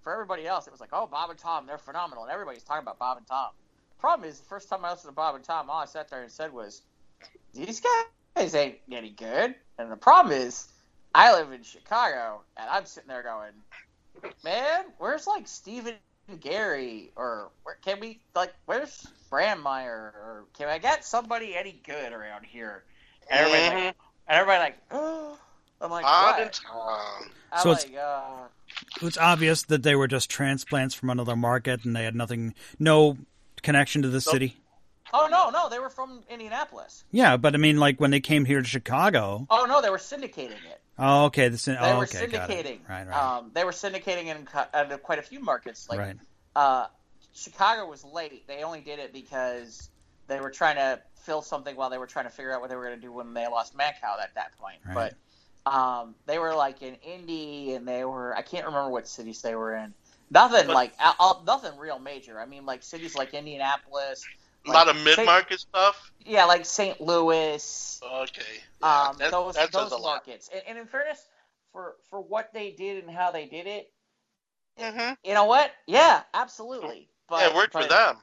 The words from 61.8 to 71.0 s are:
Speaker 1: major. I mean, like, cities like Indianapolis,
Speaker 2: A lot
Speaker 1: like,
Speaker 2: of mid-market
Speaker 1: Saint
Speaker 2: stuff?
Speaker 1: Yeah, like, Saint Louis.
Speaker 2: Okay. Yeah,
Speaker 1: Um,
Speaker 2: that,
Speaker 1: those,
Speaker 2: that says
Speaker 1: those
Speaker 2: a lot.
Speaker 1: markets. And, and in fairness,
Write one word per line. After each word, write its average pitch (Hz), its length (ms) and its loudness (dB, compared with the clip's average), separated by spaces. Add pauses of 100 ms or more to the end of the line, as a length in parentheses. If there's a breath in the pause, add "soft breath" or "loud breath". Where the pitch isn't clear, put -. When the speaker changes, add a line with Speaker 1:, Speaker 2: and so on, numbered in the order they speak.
Speaker 1:
major. 127 420 -16
I 117 60 -10
mean, 139 200 -20
like, 127 160 -10
cities 165 340 -14
like 135 180 -6
Indianapolis, 139 880 -6 (420)
Speaker 2:
A 147 40 -6
lot 165 160 10
Speaker 1:
like, 151 100 6
Speaker 2:
of 151 60 -6
mid-market 180 560 6
Speaker 1:
Saint - 20 -10
Speaker 2:
stuff? 196 500 2 (140)
Speaker 1:
Yeah, 208 220 6
like, 175 200 6
Saint - 340 -4
Louis. 160 1000 0
Speaker 2:
Okay. 131 400 -8 (380)
Yeah, 143 300 4
Speaker 1:
Um, 139 80 -10
Speaker 2:
that, 147 140 0
Speaker 1:
those, 180 240 -2
Speaker 2:
that 165 160 2
says 202 180 -2
Speaker 1:
those - 20 -6
Speaker 2:
a 123 40 -6
lot. 151 300 -6
Speaker 1:
markets. 117 260 -20
And, 285 160 -12
and 226 100 -14
in 233 80 -18
fairness, 285 380 -8 (480)